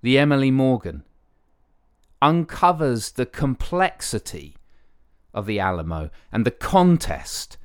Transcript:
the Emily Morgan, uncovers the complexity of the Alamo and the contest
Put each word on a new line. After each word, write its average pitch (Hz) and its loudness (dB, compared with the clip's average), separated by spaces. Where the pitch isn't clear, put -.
the 127 4
Emily 139 4
Morgan, 127 0
uncovers 156 0
the 127 -2
complexity - -4
of 104 -8
the 107 -2
Alamo 82 -4
and 110 0
the 123 2
contest - 0